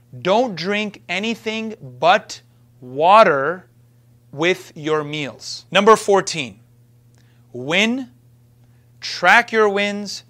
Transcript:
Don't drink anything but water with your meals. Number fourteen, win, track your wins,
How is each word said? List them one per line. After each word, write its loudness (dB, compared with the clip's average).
Don't 0
drink -6
anything -6
but 0
water 2
with -2
your -4
meals. -10
Number 6
fourteen, -2
win, -2
track 2
your 2
wins, -4